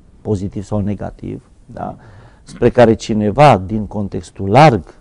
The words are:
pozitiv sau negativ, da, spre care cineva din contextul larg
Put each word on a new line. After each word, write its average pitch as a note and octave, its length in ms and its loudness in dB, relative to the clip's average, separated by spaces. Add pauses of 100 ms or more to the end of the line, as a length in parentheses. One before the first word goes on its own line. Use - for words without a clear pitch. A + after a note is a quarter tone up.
(200)
pozitiv G2+ 420 -6
sau G#2+ 180 -6
negativ, F#2+ 720 -10 (160)
da, - 300 -12 (460)
spre - 280 -2
care A2+ 240 4
cineva G#2+ 640 2
din G2 280 -8
contextul G2 640 -8
larg A#2+ 500 4